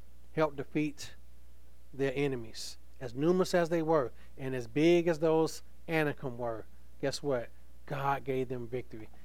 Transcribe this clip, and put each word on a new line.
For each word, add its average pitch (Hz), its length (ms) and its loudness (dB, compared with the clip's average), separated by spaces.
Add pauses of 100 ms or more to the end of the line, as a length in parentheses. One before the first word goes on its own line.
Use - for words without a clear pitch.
(360)
help 151 180 2
defeat 147 600 -2 (760)
their 135 220 0
enemies, 131 640 -2 (220)
as 120 120 -6
numerous 170 400 4
as 175 160 6
they 165 140 4
were, 151 300 4 (260)
and 131 160 -2
as 120 140 -4
big 165 400 6
as 160 100 2
those 160 440 4 (260)
Anakim 143 500 0
were. 117 280 -4 (340)
Guess 139 200 0
what? 131 280 0 (360)
God 139 400 0
gave 131 240 0
them 120 200 -4
victory, 113 400 -6 (160)